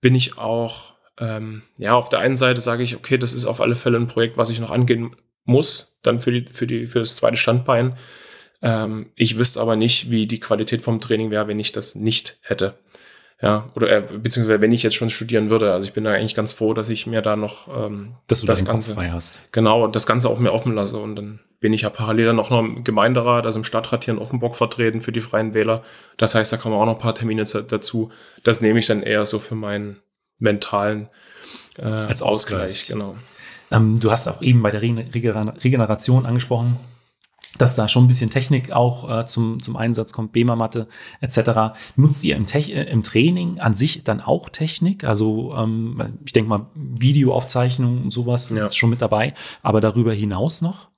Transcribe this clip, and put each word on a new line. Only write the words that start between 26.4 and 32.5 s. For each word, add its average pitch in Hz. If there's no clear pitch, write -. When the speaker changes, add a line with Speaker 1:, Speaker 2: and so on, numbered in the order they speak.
Speaker 1:
da 113
kommen 113
auch 104
noch 113
ein -
paar 113
Termine 110
zu, 104
dazu. 110
Das 117
nehme 110
ich 110
dann 104
eher 107
so 107
für -
meinen 104
mentalen, 104
äh, -
Speaker 2:
Als 107
Speaker 1:
Ausgleich. 104